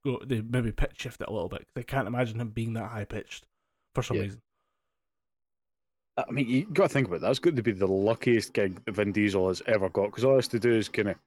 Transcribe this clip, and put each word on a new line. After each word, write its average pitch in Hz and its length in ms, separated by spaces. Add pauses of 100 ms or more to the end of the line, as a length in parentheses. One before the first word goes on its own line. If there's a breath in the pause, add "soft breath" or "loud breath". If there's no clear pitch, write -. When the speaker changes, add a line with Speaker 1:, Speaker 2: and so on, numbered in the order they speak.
Speaker 1:
go, 127 200
they 120 180
maybe 117 280
pitch - 300
shift - 220
it - 60
a - 40
little 92 160
bit, - 120
'cause - 200
I - 20
can't 131 240
imagine 117 340
him 117 100
being 113 240
that 110 160
high 110 160
pitched - 400 (480)
for 127 80
some 107 160
Speaker 2:
Yeah. 98 60
Speaker 1:
reason. 95 180 (1700)
Speaker 2:
I - 140
mean, 127 180
you 131 180
gotta 180 260
think 135 160
about 85 140
that. 92 60
That's 131 120
going 165 160
to 117 60
be 113 100
the 95 160
luckiest 104 640
gig 98 320
that 110 80
Vin 104 200
Diesel 98 360
has 90 180
ever 101 220
got, 101 240
'cause 110 120
all 135 80
he 135 40
has 123 120
to 113 120
do 120 120
is 110 160
kinda 104 280 (100)